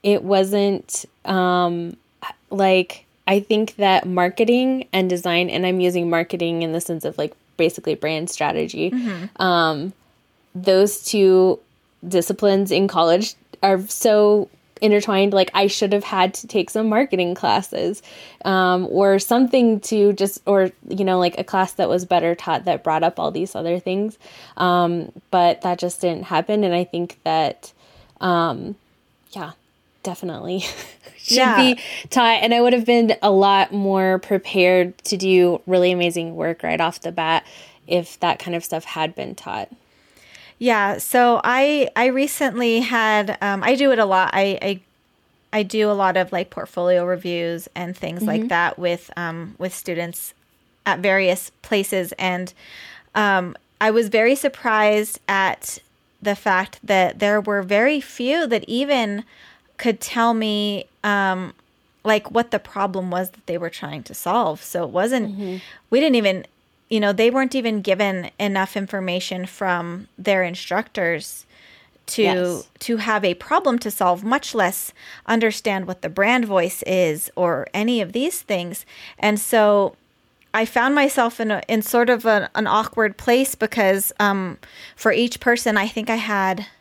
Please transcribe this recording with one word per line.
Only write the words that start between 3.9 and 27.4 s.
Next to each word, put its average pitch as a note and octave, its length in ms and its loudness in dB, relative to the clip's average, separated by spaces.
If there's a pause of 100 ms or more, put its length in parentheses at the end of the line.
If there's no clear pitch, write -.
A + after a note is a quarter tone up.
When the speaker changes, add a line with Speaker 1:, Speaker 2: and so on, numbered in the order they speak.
Speaker 1:
marketing A#3 880 0
and F#3 160 2
design, F3 400 0
and F3+ 160 -2
I'm F#3 140 0
using F3 300 0
marketing E3+ 520 -2
in E3 120 -4
the E3+ 80 -2
sense D#3+ 240 -8
of, - 120 -6
like, D3+ 160 -6 (240)
basically D#3+ 380 0
brand D#3 340 -4
strategy. D#3 600 -4
Speaker 2:
Mm-hmm. G#3 500 -6
Speaker 1:
Um, E3+ 520 0 (600)
those F#3+ 500 2
two F#3 560 4 (480)
disciplines G3 640 0
in G3 160 2
college F3 460 2 (300)
are G3 240 2
so G#3 600 4 (320)
intertwined. G3+ 540 2
Like, F#3+ 220 4
I G3 100 4
should G3+ 260 0
have G3+ 120 0
had F#3+ 320 0
to - 120 -12
take - 220 -2
some A3 180 -2
marketing G3+ 460 0
classes, F3+ 680 -2 (400)
um, F#3 480 2
or G3 260 4
something A#3+ 640 4
to G#3 320 4
just, G3 320 -2
or, F#3+ 240 4 (180)
you G3 160 -4
know, F#3 140 2
like, F3 220 0
a F#3 40 -6
class F#3+ 300 0
that E3+ 160 0
was F3+ 160 0
better E3+ 300 2
taught E3+ 300 -4
that F3 180 -2
brought D#3 180 0
up E3+ 180 0
all D#3+ 120 -2
these F#3 240 -6
other E3+ 240 -4
things. G3 400 -4 (380)
Um, F3 540 0 (200)
but F3 300 2
that F3+ 180 -4
just F3+ 200 -6
didn't F3 260 -4
happen. G#3 380 0
And F3 120 0
I F3+ 80 0
think F3 400 -6
that, D#3+ 500 -2 (480)